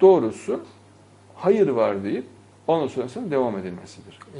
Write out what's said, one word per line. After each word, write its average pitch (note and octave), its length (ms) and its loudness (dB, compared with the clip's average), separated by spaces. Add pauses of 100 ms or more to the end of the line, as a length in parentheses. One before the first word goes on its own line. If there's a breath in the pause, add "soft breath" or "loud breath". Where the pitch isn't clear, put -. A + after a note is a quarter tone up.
doğrusu F#3 580 4 (760)
hayır G3+ 320 2
var G#2+ 360 0
deyip B2+ 220 -6 (420)
ondan D#3 200 0
sonra C#3+ 440 -6
devam B2 260 0
edilmesidir. F#2 640 -14 (200)